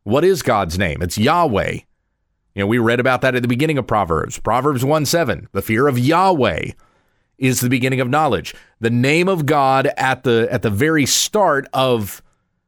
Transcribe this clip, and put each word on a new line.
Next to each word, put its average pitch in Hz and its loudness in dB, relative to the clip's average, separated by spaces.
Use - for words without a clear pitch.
What 127 0
is 180 2
God's 95 0
name? 85 -2
It's 87 -6
Yahweh. 127 0
You 101 -4
know, 98 0
we 120 2
read 117 2
about 123 0
that 131 0
at 123 -2
the 123 -2
beginning 143 0
of 123 -4
Proverbs. 90 -2
Proverbs 127 0
one 147 0
seven, 123 -2
"The 98 -4
fear 113 0
of 127 0
Yahweh 143 2
is 131 0
the 123 0
beginning 131 0
of 123 -2
knowledge." 135 0
The 113 -2
name 143 2
of 170 -2
God 135 2
at 131 -2
the, 117 2
at 120 -2
the 117 -2
very 143 0
start 151 0
of, 123 -2